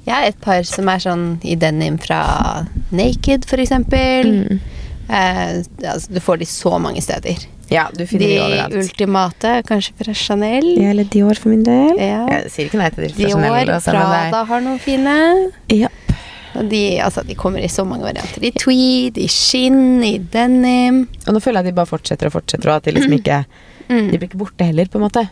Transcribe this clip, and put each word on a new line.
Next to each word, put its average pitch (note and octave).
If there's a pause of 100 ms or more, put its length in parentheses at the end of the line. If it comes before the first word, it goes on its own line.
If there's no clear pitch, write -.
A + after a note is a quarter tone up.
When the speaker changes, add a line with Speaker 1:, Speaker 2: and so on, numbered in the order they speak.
Speaker 1:
Jeg A#3
har C#4
et G#3
par F#3
som G3
er F#3
sånn E3+
i -
denim D#3+
fra D#3+ (260)
Naked, B3
for C4
eksempel. C4
Speaker 2:
Mm. G3 (500)
Speaker 1:
Eh, F3+ (260)
altså, F3
du F3+
får E3+
de E3+
så F3+
mange D3+
steder. - (240)
Speaker 2:
Ja, D#3+
du F3
finner F3+
Speaker 1:
De D#3+
Speaker 2:
de -
overalt. D3
Speaker 1:
ultimate, G3
kanskje G#3
fra A3
Chanel. A3 (120)
Speaker 2:
Ja, G3+
eller G#3
Dior G3+
for -
min A3
del. C4
Speaker 1:
Ja. G#3
Speaker 2:
Jeg -
sier D3
ikke G#3+
nei F3
til D#3
de -
fra D3+
Speaker 1:
Dior, G3+
Speaker 2:
Chanel, A#3
altså, E3+
men F#3+
det F#3+
er E3
Speaker 1:
Prada A3+
har A#3+
noen B3+
fine. D#4 (180)
Speaker 2:
Japp. - (420)
Speaker 1:
Og A3+
de, G#3 (200)
altså, -
de G3+
kommer F#3+
i -
så F#3+
mange -
varianter. -
I A#3+
tweed, B3+
i -
skinn, B3+
i G#3+
denim. B3 (260)
Speaker 2:
Og G#3
nå G#3+
føler A3+
jeg F3+
at F3+
de -
bare E3+
fortsetter D#3
og -
fortsetter, -
og D3+
at -
de D#3
liksom D#3
ikke, C#3+ (440)
Speaker 1:
Mm. A3
Speaker 2:
de F3
blir F3+
ikke F#3+
borte G3
heller, E3
på -
en G#3
måte. A3